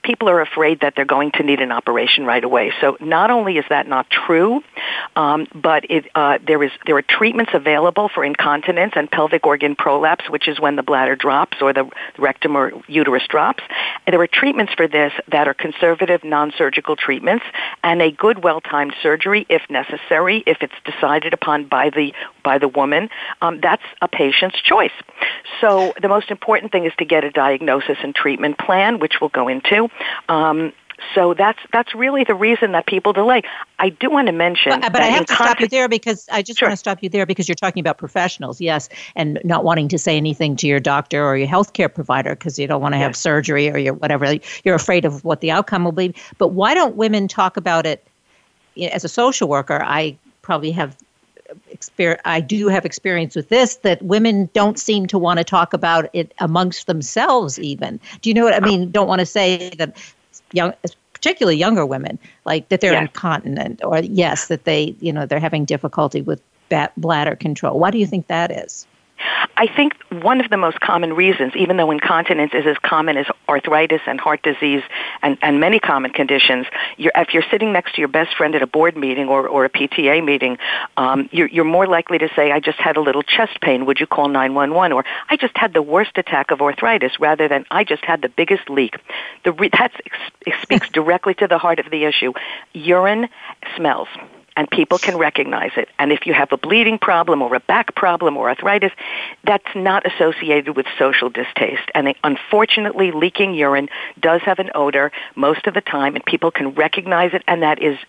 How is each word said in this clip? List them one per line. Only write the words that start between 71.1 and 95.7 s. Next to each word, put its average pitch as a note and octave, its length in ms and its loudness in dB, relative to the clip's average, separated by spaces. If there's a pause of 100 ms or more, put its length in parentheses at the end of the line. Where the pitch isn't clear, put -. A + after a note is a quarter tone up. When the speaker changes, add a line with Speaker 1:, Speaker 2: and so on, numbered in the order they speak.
Speaker 1:
reasons, F3 400 0
even F#3 220 0
though D#3+ 160 2
incontinence D#3 600 0
is D3+ 140 0
as D3+ 120 2
common D#3 380 0
as C3+ 100 -2 (220)
arthritis D#3 580 2
and C3 140 -4
heart D3+ 220 0
disease C#3+ 400 0 (400)
and, C#3 180 0
and D3 200 2
many G3 180 4
common C3+ 320 0
conditions, C3 560 0 (300)
you're, D#3 180 0
if E3+ 180 2
you're D#3+ 160 2
sitting G#3+ 240 0
next F3+ 220 -2
to - 60 -4
your D3 80 0
best E3 260 0
friend D#3 220 0
at C#3 60 0
a C3 40 -2
board D#3+ 300 2
meeting C3+ 320 -2
or, C3+ 180 2
or C3+ 180 2
a C3+ 40 2
P C#3 180 -2
T C#3+ 220 0
A D#3 120 4
meeting, C3+ 380 0 (380)
um, C3+ 340 0
you're, D#3+ 160 0
you're E3 180 0
more F3 220 4
likely E3+ 320 0
to D#3+ 160 0
say, D3 160 2
"I D3 80 2
just D3+ 200 -4
had D#3 180 0
a D#3 40 0
little C#3 220 0
chest - 380 -2
pain. C3 260 0
Would C3+ 140 2
you D3+ 60 -2
call C#3+ 220 0
nine C3+ 260 0
one C#3+ 200 0
one?" F3 180 2
Or, C3 120 0 (260)
"I D4+ 60 0
just - 200 -2
had A3 160 0
the E3 100 4
worst F3 360 0
attack D3 320 -2
of C#3 100 0
arthritis," C#3+ 600 0
rather D#3 260 2
than, C#3 240 0
"I F3+ 140 0
just D#3 200 -4
had E3 160 -2
the B2+ 80 -2
biggest E3+ 400 0
leak." C#3 280 0 (480)
The F3+ 80 0
re-, E3+ 200 -2
that's A#3 220 2 (100)
ex-, - 280 -12 (120)
it - 160 -4
speaks - 280 0
Speaker 2:
<laughs> - 100 -4
Speaker 1:
directly F3 360 2
to G#3 120 0
the E3+ 120 4
heart E3+ 200 2
of D3 120 -4
the D3+ 140 -2
issue. C#3+ 280 0 (400)
Urine F#3 560 2 (480)
smells. D3+ 320 -2 (480)
And D4+ 140 -2
people - 280 2
can F#3 200 -4
recognize D3+ 580 -2